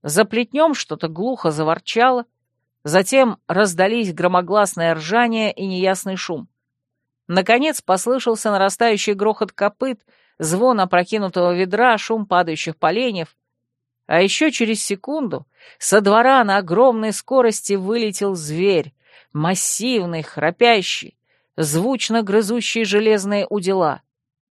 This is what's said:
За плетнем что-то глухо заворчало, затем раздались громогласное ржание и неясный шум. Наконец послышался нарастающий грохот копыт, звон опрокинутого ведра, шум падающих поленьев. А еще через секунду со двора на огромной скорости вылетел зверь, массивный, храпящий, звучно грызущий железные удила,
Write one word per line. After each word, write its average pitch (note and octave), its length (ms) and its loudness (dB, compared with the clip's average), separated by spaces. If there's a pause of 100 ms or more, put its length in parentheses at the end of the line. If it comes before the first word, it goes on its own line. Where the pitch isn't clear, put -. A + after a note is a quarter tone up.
За E3+ 240 2
плетнем B3 480 0
что-то D#3+ 340 -8
глухо F3 440 -4
заворчало, A3+ 760 0 (580)
затем G3 540 2 (100)
раздались F#3+ 680 0
громогласное F3+ 840 0
ржание A3 580 -2
и G3 140 -8
неясный F#3+ 480 -2
шум. D#3+ 320 -8 (800)
Наконец A3+ 540 0
послышался A3+ 720 -2
нарастающий G3+ 600 0
грохот G#3 380 -2
копыт, A3 500 -4 (380)
звон G3+ 400 2
опрокинутого F3+ 760 0
ведра, G#3 440 2
шум A3 280 -4
падающих E3 520 -2
поленьев. F#3+ 580 -2 (720)
А E3 140 2
еще A#3+ 280 2
через A3+ 340 -2
секунду G#3+ 600 -6 (320)
со G#3 240 2
двора A#3 420 4
на G3+ 140 2
огромной A3 540 2
скорости A#3 640 0
вылетел G3 640 -2
зверь, D#3+ 580 -2 (400)
массивный, F3 920 -4
храпящий, F3+ 920 0 (400)
звучно G#3+ 640 -2
грызущий A3 640 0
железные G3+ 640 2
удила, F#3 520 -2 (520)